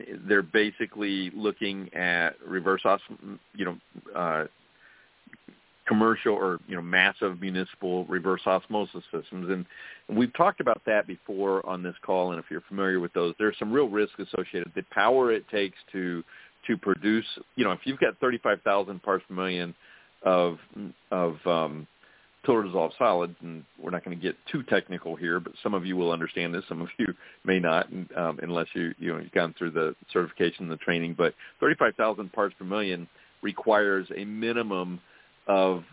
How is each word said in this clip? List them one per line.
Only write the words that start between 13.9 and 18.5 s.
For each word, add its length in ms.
associated. 560
The 160
power 400
it 180
takes 280
to, 300
to 100
produce, 480
you 80
know, 80
if 140
you've 140
got 200
thirty-five 420